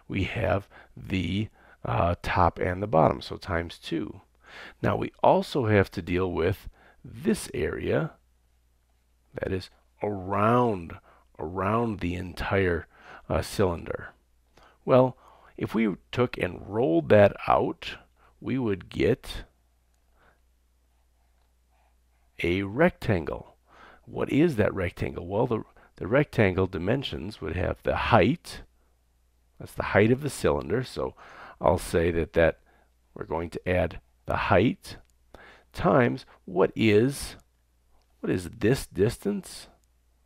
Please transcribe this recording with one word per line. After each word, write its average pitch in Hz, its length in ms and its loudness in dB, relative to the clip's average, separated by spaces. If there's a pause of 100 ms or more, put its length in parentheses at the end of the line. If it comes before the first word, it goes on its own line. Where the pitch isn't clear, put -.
we 95 180 -4
have 98 440 -2 (280)
the, 92 520 -4 (360)
uh, 87 380 0
top - 360 2
and 90 240 -2
the 104 40 -2
bottom, 98 360 2
so - 140 -12
times 85 420 -6
two. 98 420 -8 (640)
Now 107 140 0
we - 160 -6 (100)
also 156 440 4
have 104 260 4
to 95 100 -6
deal 87 280 -2
with 87 380 -2 (360)
this 139 500 -4
area 95 580 -2 (1200)
that - 160 -6
is 92 200 -6 (320)
around, 101 960 0 (400)
around 98 640 -2
the 87 140 -4
entire, 87 720 -2 (420)
uh, 82 120 0
cylinder. - 720 -4 (720)
Well, 127 320 4 (400)
if - 180 -4
we 208 220 0 (160)
took 123 260 0
and 90 280 -4
rolled 139 420 0
that 104 260 8 (140)
out, - 480 0 (440)
we 113 180 -4
would 104 300 -4
get - 560 -2 (3000)
a 90 200 0
rectangle. 98 920 -2 (500)
What 120 240 -4
is 147 260 2
that 101 180 2
rectangle? 85 520 -6
Well, 98 200 0
the, 117 180 -2 (320)
the - 100 -8
rectangle 95 600 2
dimensions 92 760 -4
would 85 140 -4
have 85 260 -4
the - 140 0
height, - 640 2 (960)
that's - 160 -16
the - 80 -4
height 104 280 4
of 127 120 0
the 143 80 -4
cylinder, 76 520 0
so 71 320 -8 (460)
I'll - 160 4
say 87 360 0
that, 82 200 -2
that 80 280 2 (540)
we're - 120 -12
going 82 240 -6
to - 180 -8
add 87 320 -2 (240)
the - 120 -4
height - 600 0 (800)
times 131 500 2 (220)
what 180 280 2
is, 110 640 2 (840)
what 180 120 -2
is 90 160 -4
this 110 380 0
distance? - 800 -2 (600)